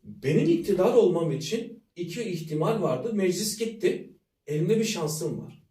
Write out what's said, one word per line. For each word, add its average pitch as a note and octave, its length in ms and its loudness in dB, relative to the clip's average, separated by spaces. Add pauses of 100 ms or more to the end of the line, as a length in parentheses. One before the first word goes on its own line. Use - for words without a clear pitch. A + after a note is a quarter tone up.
Benim D#3 460 0
iktidar G3 460 2
olmam E3 380 4
için - 520 -6 (120)
iki F3 260 -8
ihtimal F3 600 -2
vardı. A3 320 -2
Meclis F#3+ 440 0
gitti. - 580 -2 (300)
Elimde F3 320 2
bir A3 60 2
şansım D#3 640 -4
var. - 240 -20